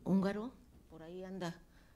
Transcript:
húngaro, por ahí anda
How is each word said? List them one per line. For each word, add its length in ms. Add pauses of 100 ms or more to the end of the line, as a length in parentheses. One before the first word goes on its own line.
húngaro, 480 (380)
por 140
ahí 200
anda 320 (400)